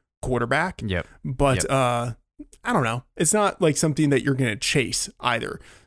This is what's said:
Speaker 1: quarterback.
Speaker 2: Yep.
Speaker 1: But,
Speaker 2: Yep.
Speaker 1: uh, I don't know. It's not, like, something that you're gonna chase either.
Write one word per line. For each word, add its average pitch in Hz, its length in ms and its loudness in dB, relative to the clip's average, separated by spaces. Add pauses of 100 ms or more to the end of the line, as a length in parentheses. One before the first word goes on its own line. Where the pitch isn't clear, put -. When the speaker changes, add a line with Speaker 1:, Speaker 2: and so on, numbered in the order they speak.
(220)
Speaker 1:
quarterback. 127 640 -2
Speaker 2:
Yep. 90 220 -2 (180)
Speaker 1:
But, 131 400 2
Speaker 2:
Yep. - 60 -4
Speaker 1:
uh, 123 420 0 (520)
I 240 80 -2
don't 165 120 2
know. 117 200 -2 (120)
It's 175 180 2
not, 208 260 2
like, 156 160 4
something 156 340 2
that 139 120 4
you're 135 120 0
gonna 123 220 0
chase - 540 -2 (100)
either. 117 400 -2 (260)